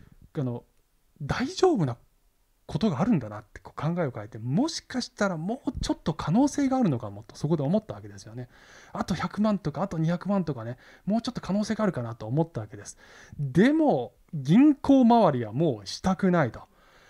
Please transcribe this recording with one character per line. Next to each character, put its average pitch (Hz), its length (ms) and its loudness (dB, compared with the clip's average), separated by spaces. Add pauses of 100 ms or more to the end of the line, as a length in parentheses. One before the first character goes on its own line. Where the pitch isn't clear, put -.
(380)
あ 147 60 -4
の、 120 200 -6 (580)
大 151 260 -2
丈 370 260 2
夫 190 120 2
な 120 120 -4 (680)
こ 151 120 -6
と 220 100 0
が 131 100 -2
あ 175 60 0
る 247 60 2
ん 180 80 4
だ 110 100 -6
な 104 100 -12
っ - 40 -16
て - 180 -20
こ - 160 -20
う - 20 -10
考 170 220 -4
え 156 60 -2
を 123 40 -4
変 107 120 -12
え 104 40 -14
て、 117 120 -16
も 143 300 0
し - 120 -10
か - 200 -8
し - 80 -10
た 202 200 -2
ら 175 80 -4
も 196 280 -6
う 269 60 -4 (100)
ち - 100 -2
ょ - 20 -2
っ - 100 -6
と 160 100 -2
可 - 180 -4
能 254 160 4
性 285 220 0
が 262 80 0
あ 262 60 2
る 220 60 4
の 165 80 0
か 110 120 -8
も 101 140 -14
と - 120 -20
そ - 120 -4
こ 165 100 2
で 143 60 -4
思 175 160 2
っ 214 60 -6
た - 80 -12
わ 101 80 -14
け 107 60 -18
で 101 100 -18
す - 60 -18
よ 110 120 -18
ね。 151 140 -12 (420)
あ 214 120 -8
と - 100 -4
百 175 280 -4
万 214 180 2
と 147 120 -4
か、 143 100 -6
あ 196 60 -2
と 165 100 -8
二 160 120 0
百 175 200 -4
万 196 160 0
と 151 100 -4
か 113 80 -10
ね、 117 140 -10 (280)
も 208 120 0
う 233 40 0
ち - 80 -8
ょ - 20 -6
っ - 20 -20
と - 80 -10
可 - 120 -6
能 208 100 0
性 214 120 -4
が 220 80 -2
あ 208 40 2
る 180 60 0
か 123 80 -6
な 117 140 -8
と 110 100 -12
思 139 180 0
っ 165 80 -4
た 117 100 -8
わ 104 60 -10
け - 100 -16
で 101 80 -16
す。 - 120 -18 (420)
で 156 340 4
も、 233 400 0 (200)
銀 190 420 6
行 269 260 6
周 226 300 6
り 120 140 -2
は 104 80 -10
も 131 300 0
う 95 40 -16
し - 140 -12
た 185 140 2
く 185 160 2
な 170 140 4
い 110 60 -4
と。 - 100 -16 (480)